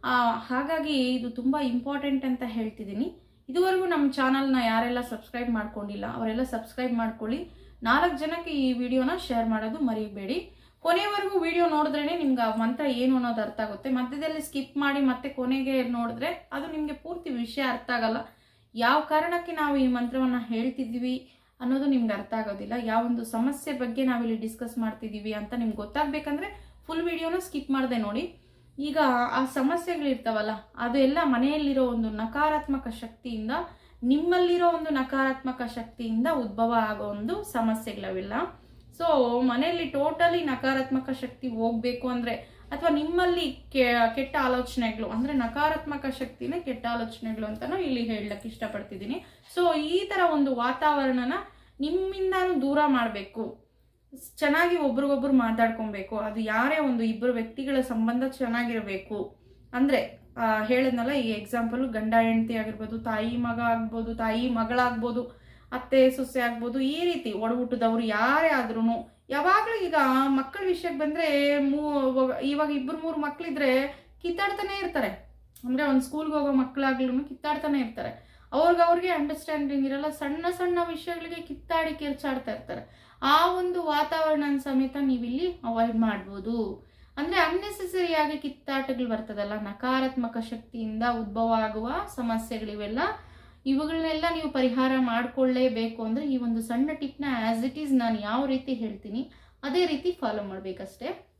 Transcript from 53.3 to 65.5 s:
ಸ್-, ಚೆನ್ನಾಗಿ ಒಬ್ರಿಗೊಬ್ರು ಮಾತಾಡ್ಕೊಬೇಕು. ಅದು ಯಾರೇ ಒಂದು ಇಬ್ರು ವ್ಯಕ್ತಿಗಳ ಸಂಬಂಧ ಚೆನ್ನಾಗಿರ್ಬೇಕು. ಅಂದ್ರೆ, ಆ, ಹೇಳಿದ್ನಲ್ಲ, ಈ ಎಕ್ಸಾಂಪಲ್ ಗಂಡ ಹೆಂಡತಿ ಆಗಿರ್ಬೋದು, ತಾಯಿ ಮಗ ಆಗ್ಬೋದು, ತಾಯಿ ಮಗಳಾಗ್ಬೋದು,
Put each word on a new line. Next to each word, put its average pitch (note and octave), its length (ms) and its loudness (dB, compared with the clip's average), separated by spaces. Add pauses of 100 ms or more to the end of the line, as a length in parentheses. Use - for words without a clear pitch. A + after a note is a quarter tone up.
ಸ್-, - 220 -18
ಚೆನ್ನಾಗಿ E4 400 4
ಒಬ್ರಿಗೊಬ್ರು C#4 560 2
ಮಾತಾಡ್ಕೊಬೇಕು. A3+ 840 2
ಅದು G#3+ 220 -4
ಯಾರೇ A3+ 400 2
ಒಂದು B3 240 2
ಇಬ್ರು A3+ 300 0
ವ್ಯಕ್ತಿಗಳ C4 480 -2
ಸಂಬಂಧ A#3+ 420 0
ಚೆನ್ನಾಗಿರ್ಬೇಕು. A3+ 1120 -4 (380)
ಅಂದ್ರೆ, C4 480 2 (160)
ಆ, G#3+ 260 2
ಹೇಳಿದ್ನಲ್ಲ, B3 480 2
ಈ B3+ 180 0
ಎಕ್ಸಾಂಪಲ್ A#3 600 -2
ಗಂಡ A3 320 -2
ಹೆಂಡತಿ A3+ 340 4
ಆಗಿರ್ಬೋದು, A3 440 -4
ತಾಯಿ A3+ 380 -2
ಮಗ A#3 220 -2
ಆಗ್ಬೋದು, A3+ 560 0
ತಾಯಿ A3+ 340 0
ಮಗಳಾಗ್ಬೋದು, A#3+ 760 0 (480)